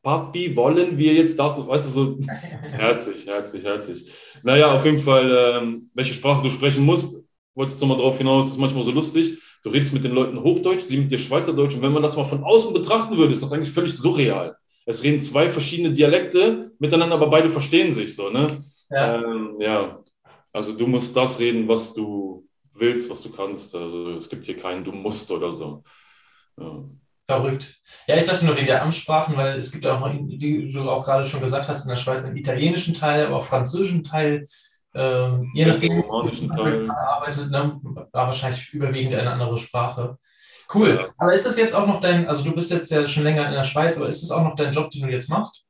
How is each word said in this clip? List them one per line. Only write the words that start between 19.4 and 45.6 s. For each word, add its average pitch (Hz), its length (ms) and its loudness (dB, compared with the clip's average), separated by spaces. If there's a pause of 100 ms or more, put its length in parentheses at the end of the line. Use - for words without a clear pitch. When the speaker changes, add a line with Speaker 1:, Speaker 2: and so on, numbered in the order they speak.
Speaker 1:
ja. 104 400 -2 (520)
Also 107 240 -6
du 120 120 0
musst 123 280 0
das 127 240 2
reden, 117 280 2
was 113 260 0
du 101 540 -8 (260)
willst, 120 340 0
was - 140 -12
du - 80 -16
kannst. 98 460 -10
Also 85 420 -8
es 82 100 -14
gibt - 200 -14
hier 92 100 -8
keinen 90 260 -8
„Du 92 80 -10
musst“ 101 380 -8
oder 85 240 -4
so. 73 300 -12 (760)
Ja. 156 240 -14 (460)
Speaker 2:
Verrückt. 135 500 -2 (280)
Ja, 156 100 4
ich 170 60 4
dachte 175 200 0
nur 147 140 4
wegen 131 80 0
der 131 160 2
Amtssprachen, 156 560 0
weil 135 220 -2
es - 120 -6
gibt 156 140 -10
auch 131 140 0
noch, 135 120 -4
wie 143 560 -4
du 135 220 -4
auch 131 160 -2
gerade 135 180 2
schon - 180 -4
gesagt 135 260 -2
hast, 143 180 -6
in 131 40 -8
der 123 60 -4
Schweiz 127 300 -4
einen 131 100 -8
italienischen 156 600 -2
Teil, 151 320 0
aber 131 100 -2
auch - 80 -4
französischen 170 580 0
Teil. 147 420 -2 (500)
Ähm, 127 580 0
je 151 80 0
Speaker 1:
Ja, 160 80 6
Speaker 2:
nachdem, - 240 2
Speaker 1:
den - 80 2
romanischen - 480 -4
Speaker 2:
wo - 60 -4
man - 20 -4
Speaker 1:
Teil. 110 300 0
Speaker 2:
gerade - 120 -4
arbeitet, 143 520 -4
ne, 143 280 -2 (320)
war 127 140 -2
wahrscheinlich 127 480 -6
überwiegend 131 400 -2
eine 123 180 0
andere 117 260 -2
Sprache. 123 600 -6 (560)
Cool. 208 160 6 (120)
Speaker 1:
Ja. 92 160 -8
Speaker 2:
Aber 180 160 4
ist 196 120 4
das 226 120 0
jetzt 226 180 2
auch 202 120 4
noch 175 120 0
dein, 170 280 2
also 143 160 -2
du 156 100 -2
bist 170 180 -2
jetzt 170 200 -2
ja 147 140 2
schon 151 180 0
länger 151 220 2
in 139 80 -4
der 135 100 0
Schweiz, 160 340 0
aber - 100 -2
ist - 140 -4
das - 100 -6
auch 165 120 2
noch 156 120 0
dein 147 160 0
Job, 151 180 -2
den 139 120 -10
du 131 80 -4
jetzt 123 200 -4
machst? 196 400 -6